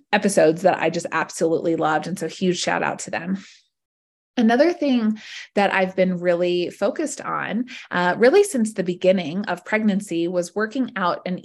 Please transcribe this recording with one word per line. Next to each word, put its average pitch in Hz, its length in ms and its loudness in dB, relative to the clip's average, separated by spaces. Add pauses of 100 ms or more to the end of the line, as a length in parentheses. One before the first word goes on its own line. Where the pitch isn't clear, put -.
(140)
episodes 175 480 4
that 175 160 4
I 165 140 -2
just 170 200 -6
absolutely 165 640 -2
loved. 156 300 0
And 170 140 -6
so 160 80 -6
huge 180 320 -2
shout 170 240 -2
out - 160 -4
to - 100 -12
them. 180 340 -6 (920)
Another 247 360 4
thing 240 440 0 (360)
that 202 200 2
I've 185 220 0
been 185 220 2
really 175 520 0
focused - 520 -4
on, 165 460 -4 (220)
uh, 180 280 0
really 285 260 6
since 226 300 -2
the 185 100 -4
beginning 180 640 0
of 175 180 -6
pregnancy, 196 640 -2
was 175 260 -4
working 220 440 -4
out 180 280 -2
and 185 200 -6